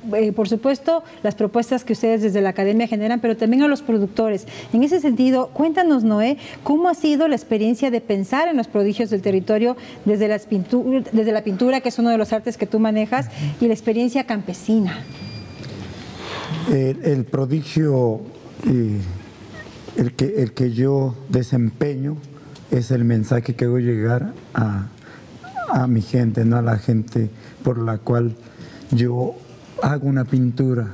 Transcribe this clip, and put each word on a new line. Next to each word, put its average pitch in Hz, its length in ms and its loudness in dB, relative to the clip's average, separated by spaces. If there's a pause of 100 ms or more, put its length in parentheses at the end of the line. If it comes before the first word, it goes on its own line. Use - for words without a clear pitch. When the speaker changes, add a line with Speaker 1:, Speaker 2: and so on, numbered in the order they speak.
(140)
Speaker 1:
eh, 214 180 2
por 208 160 0
supuesto, 269 560 0 (200)
las 208 100 0
propuestas 226 500 -2
que 226 100 -2
ustedes 226 280 0
desde 208 180 0
la 196 100 2
academia 202 360 2
generan, 220 340 -2
pero 226 160 0
también 233 280 4
a 294 40 4
los 285 140 0
productores. 208 640 0 (260)
En 233 120 4
ese 320 160 4
sentido, 254 520 2
cuéntanos, 311 520 2
Noé, 226 340 2 (240)
¿cómo 320 260 2
ha 349 60 4
sido 302 340 2
la 294 80 2
experiencia 233 540 0
de 233 100 0
pensar 226 480 0
en 320 100 2
los 233 100 0
prodigios 208 420 0
del 196 140 -2
territorio 214 520 2 (300)
desde 208 220 2
las 208 200 -2
pintu-, 247 640 0
desde 226 200 2
la 214 120 0
pintura, 247 380 2
que 247 80 -2
es - 80 -8
uno 233 140 2
de 226 80 2
los 214 120 0
artes 226 260 -2
que 208 100 -2
tú 220 100 -2
manejas, 214 480 0 (340)
y 240 60 4
la 226 80 4
experiencia 233 520 0
campesina? 202 760 0 (1700)
Speaker 2:
El, 135 320 0
el 139 220 2
prodigio, 135 960 0 (460)
eh, 113 320 2 (1000)
el 120 160 0
que, 135 300 0
el 110 100 -2
que 127 180 0
yo 131 440 0 (140)
desempeño 131 880 0 (520)
es 123 220 0
el 120 140 2
mensaje 117 500 2
que 123 100 0
hago 123 140 2
llegar 120 540 0 (200)
a, 104 340 -2 (840)
a 127 160 0
mi 117 140 2
gente, 117 440 0
¿no? 117 120 4
A 120 40 0
la 113 160 0
gente 110 520 -2 (340)
por 120 160 0
la 113 180 -2
cual 117 380 0 (560)
yo 123 440 0 (460)
hago 139 260 0
una 135 180 2
pintura. 123 680 2